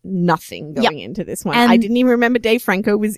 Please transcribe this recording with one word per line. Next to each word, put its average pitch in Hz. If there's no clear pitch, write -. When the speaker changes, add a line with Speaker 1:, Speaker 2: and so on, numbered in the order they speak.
Speaker 1:
nothing 170
Speaker 2:
Yep. 226
Speaker 1:
going 151
into 143
this -
one. 180
I 240
Speaker 2:
And 233
Speaker 1:
didn't 226
even 254
remember 240
Dave 226
Franco 214
was 214